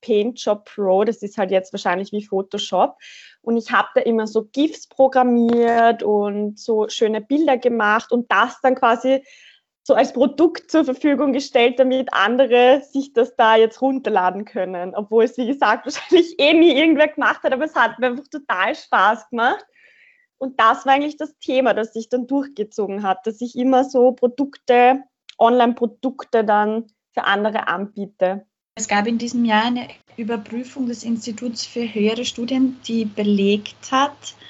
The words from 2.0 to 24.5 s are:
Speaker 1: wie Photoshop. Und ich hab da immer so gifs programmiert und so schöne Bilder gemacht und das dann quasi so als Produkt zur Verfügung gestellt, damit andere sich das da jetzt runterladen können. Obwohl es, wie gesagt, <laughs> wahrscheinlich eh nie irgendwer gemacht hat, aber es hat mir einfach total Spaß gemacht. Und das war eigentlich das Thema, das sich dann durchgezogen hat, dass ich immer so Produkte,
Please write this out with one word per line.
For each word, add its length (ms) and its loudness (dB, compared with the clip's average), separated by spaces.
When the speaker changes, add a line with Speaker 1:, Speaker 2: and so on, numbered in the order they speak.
Speaker 1:
wie 120 -6
Photoshop. 720 -4
Und 140 -2
ich 140 -6
hab 240 0
da 60 2
immer 260 -2
so 180 -2
gifs 440 -4
programmiert 1120 2
und 560 -2
so 300 -2
schöne 320 -2
Bilder 360 0
gemacht 560 0
und 180 -2
das 320 0
dann 120 2
quasi 480 0
so 120 2
als 180 2
Produkt 580 0
zur 140 2
Verfügung 480 -2
gestellt, 460 0
damit 340 0
andere 680 4
sich 300 -8
das 240 0
da 200 4
jetzt 240 2
runterladen 640 -2
können. 500 -8
Obwohl 300 0
es, 140 -4
wie 80 -2
gesagt, 400 0
<laughs> 0 -
wahrscheinlich 520 0
eh 160 4
nie 220 6
irgendwer 320 4
gemacht 340 -2
hat, 100 0
aber 120 -4
es 100 -6
hat 240 0
mir 100 -2
einfach 200 -10
total 460 -4
Spaß 560 -2
gemacht. 340 -2
Und 200 -10
das 280 2
war 80 4
eigentlich 220 -2
das 220 -12
Thema, 360 0
das 180 -6
sich 160 -10
dann 180 -4
durchgezogen 760 -6
hat, 240 -4
dass 140 -8
ich 160 -10
immer 280 2
so 280 2
Produkte, 880 0